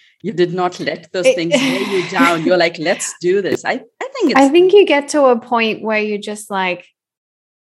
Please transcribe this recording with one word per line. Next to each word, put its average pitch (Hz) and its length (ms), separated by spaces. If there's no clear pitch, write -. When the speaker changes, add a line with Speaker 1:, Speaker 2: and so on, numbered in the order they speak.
Speaker 1:
You 190 140
did 175 180
not 180 260
let 160 340
those 180 120
Speaker 2:
It 262 120
Speaker 1:
things 170 180
weigh 262 300
you 190 240
Speaker 2:
<laughs> - 20
Speaker 1:
down. 170 340
You're 180 140
like, 170 200
"Let's 175 440
do 185 180
this." 160 240
I, 226 160
I 523 100
think 392 200
it's 269 80
Speaker 2:
I 277 100
think 359 240
you 403 100
get 285 240
to 294 160
a 240 160
point 226 420
where 214 160
you're 208 200
just 214 320
like, 185 360